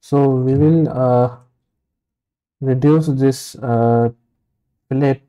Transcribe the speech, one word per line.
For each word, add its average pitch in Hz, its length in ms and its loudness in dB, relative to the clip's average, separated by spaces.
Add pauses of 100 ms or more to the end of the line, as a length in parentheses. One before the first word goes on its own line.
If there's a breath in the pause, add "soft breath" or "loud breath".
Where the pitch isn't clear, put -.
So 139 260 0
we 131 280 0
will, 156 340 2
uh, 123 480 -2 (1200)
reduce 147 480 0
this, 135 480 -2
uh, 117 540 0 (800)
fillet 135 400 -2